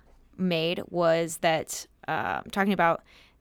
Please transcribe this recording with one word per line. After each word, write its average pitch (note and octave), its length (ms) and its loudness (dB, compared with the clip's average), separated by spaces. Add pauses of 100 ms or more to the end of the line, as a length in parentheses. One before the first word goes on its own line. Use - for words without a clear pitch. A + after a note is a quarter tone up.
(380)
made F3 520 0
was E3 480 2
that, - 500 -2 (200)
uh, F#2 340 -2 (100)
talking G3+ 220 0
about E3+ 300 2 (380)